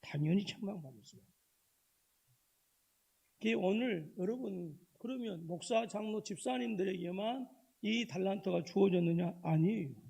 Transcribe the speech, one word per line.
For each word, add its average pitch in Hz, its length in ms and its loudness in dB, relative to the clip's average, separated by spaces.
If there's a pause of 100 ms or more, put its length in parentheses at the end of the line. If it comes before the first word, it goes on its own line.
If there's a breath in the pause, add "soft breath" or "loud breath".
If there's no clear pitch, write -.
당연히 160 440 0
책망받았어요. 165 760 -10 (2250)
그게 220 140 0
오늘 202 640 0
여러분, 190 640 -4 (200)
그러면 226 460 -6
목사, 220 400 0
장로, 214 380 -4
집사님들에게만 214 1200 -2 (340)
이 226 260 2
달란트가 185 560 0
주어졌느냐? 175 800 4
아니에요. 160 500 4 (160)